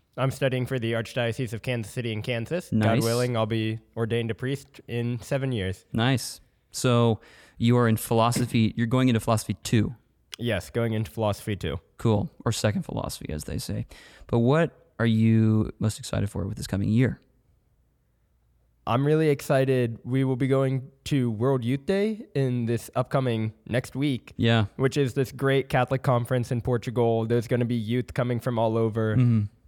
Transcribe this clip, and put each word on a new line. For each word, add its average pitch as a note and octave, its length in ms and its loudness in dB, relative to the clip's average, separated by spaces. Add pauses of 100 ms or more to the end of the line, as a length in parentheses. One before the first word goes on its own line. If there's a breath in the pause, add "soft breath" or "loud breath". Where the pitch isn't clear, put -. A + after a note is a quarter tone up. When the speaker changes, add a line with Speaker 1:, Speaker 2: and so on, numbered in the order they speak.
(160 soft breath)
Speaker 1:
I'm C3 140 0
studying C3 340 0
for C3 140 -4
the A2+ 140 -2
Archdiocese A#2 600 -4
of A2+ 80 -8
Kansas A#2 320 -6
City A#2 200 -4
in G#2+ 100 -4
Kansas. A#2+ 500 -6
Speaker 2:
Nice. A2 280 4
Speaker 1:
God A2+ 40 0
willing, A#2+ 320 0
I'll A2 80 0
be A2 360 -2 (140)
ordained A2+ 360 -2
a A2+ 40 -6
priest C#3 540 -8
in A#2+ 320 -4
seven C3+ 320 -2
years. F#2+ 400 -4
Speaker 2:
Nice. A#2+ 480 -2 (300)
So A#2+ 500 2 (380 loud breath)
you A#2 180 4
are A#2+ 100 4
in A2 120 4
philosophy, A#2 800 2
you're A#2 80 0
going B2+ 220 2
into A2+ 120 2
philosophy G#2+ 420 0
two. - 320 2 (440)
Speaker 1:
Yes, A2 320 -4
going A#2 240 -2
into A2 160 -4
philosophy G#2 460 -2
two. D#2+ 240 -6 (180)
Speaker 2:
Cool. G2+ 320 2 (160)
Or A#2 60 2
second G#2+ 320 -2
philosophy, - 440 -8
as D2+ 160 -6
they - 140 -8
say. G#2+ 280 -6 (420 loud breath)
But A#2+ 100 0
what C#3 320 4 (280)
are A#2 60 0
you A2 720 4
most G#2+ 200 -2
excited G#2 320 -4
for F#2+ 160 -6
with G#2+ 100 -8
this - 100 -8
coming G2+ 220 -2
year? A#2 320 2 (1700)
Speaker 1:
I'm B2 180 2
really D#3 240 4
excited. C3 760 2
We C3 200 0
will C3 120 2
be C3+ 100 0
going C3 440 0 (140)
to B2+ 260 0
World A#2 340 0
Youth C3+ 200 -2
Day G#3 400 -2 (100)
in B2+ 300 0
this A#2 300 -2
upcoming A#2 580 0 (160)
next - 260 -4
week. C3+ 440 -4
Speaker 2:
Yeah. A2+ 280 4 (100)
Speaker 1:
Which C3 200 0
is C#3 160 2
this C3+ 200 -2
great C3+ 360 0
Catholic B2+ 340 0
conference B2 500 0
in A#2+ 100 -2
Portugal. A2+ 640 0
There's A#2 220 0
gonna A#2+ 180 2
be A#2 80 -2
youth A#2 400 -4
coming B2 260 -2
from B2 180 -2
all A2+ 200 2
over. A2 380 0
Speaker 2:
Mm-hmm. A#2+ 260 4 (260)